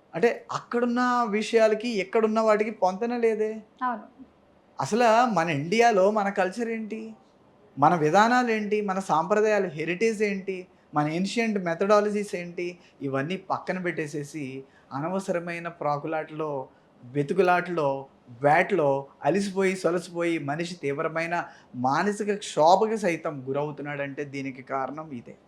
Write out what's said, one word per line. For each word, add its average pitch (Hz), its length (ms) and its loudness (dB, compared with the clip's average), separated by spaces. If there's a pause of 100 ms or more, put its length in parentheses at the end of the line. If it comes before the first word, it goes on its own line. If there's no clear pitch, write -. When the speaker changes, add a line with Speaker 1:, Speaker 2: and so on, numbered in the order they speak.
(160)
Speaker 1:
అంటే - 360 0
అక్కడున్న 240 800 0
విషయాలకి 220 680 2
ఎక్కడున్న 220 420 2
వాటికి 214 320 2
పొంతన 214 460 -2
లేదే. 220 400 0 (260)
Speaker 2:
అవును. 240 180 -4 (800)
Speaker 1:
అసలు 226 520 4
మన 170 160 2
ఇండియాలో 190 640 4
మన 202 180 0
కల్చర్ 202 400 -2
ఏంటి, 220 440 -8 (680)
మన 160 160 6
విధానాలు 220 560 4
ఏంటి, 214 300 -2
మన 185 180 -2
సాంప్రదాయాలు, 196 680 2
హెరిటేజ్ 180 560 -2
ఏంటి, 190 440 -6 (260)
మన 151 140 2
ఏన్షియంట్ 196 520 -2
మెథడాలజీస్ 202 760 2
ఏంటి, 175 420 -8 (240)
ఇవన్నీ 139 360 -4
పక్కన 180 400 -6
పెట్టేసేసి 151 840 -8 (300)
అనవసరమైన 170 760 -4
ప్రాకులాటలో, 151 1000 -4 (360)
వెతుకులాటలో, 160 1040 0 (240)
వేటలో 143 760 2 (180)
అలిసిపోయి 190 520 0
సొలసిపోయి 170 640 -2
మనిషి 160 360 -6
తీవ్రమైన 160 720 -4 (300)
మానసిక 196 600 0
క్షోభకి 196 640 4
సైతం 160 520 -4
గురవుతున్నాడంటే 143 760 -6
దీనికి 135 380 -10
కారణం 139 500 -6
ఇదే 120 240 -14 (120)